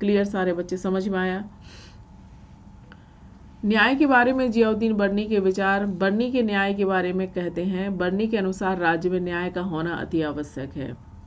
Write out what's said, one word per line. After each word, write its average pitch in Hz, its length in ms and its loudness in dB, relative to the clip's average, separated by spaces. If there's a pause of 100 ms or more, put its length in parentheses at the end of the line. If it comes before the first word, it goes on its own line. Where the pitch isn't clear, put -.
क्लियर 202 240 2
सारे 190 300 -2
बच्चे? 180 240 -6
समझ 190 320 -2
में 190 100 -2
आया? 185 300 -4 (2250)
न्याय 220 300 4
के 294 100 4
बारे 254 280 6
में 254 180 0
जियाउद्दीन 220 420 2
बर्नी 202 320 2
के 214 140 2
विचार। 196 460 2
बर्नी 202 460 0
के 254 120 2
न्याय 202 300 0
के 202 120 0
बारे 185 280 0
में 185 180 -2
कहते 175 320 -4
हैं, 190 340 -2
बर्नी 185 300 0
के 220 100 0
अनुसार 190 400 -2
राज्य 170 320 0
में 185 100 0
न्याय 175 300 -4
का 180 120 -6
होना 170 340 -4
अति 160 260 -2
आवश्यक 147 520 -6
है। 135 240 -8 (280)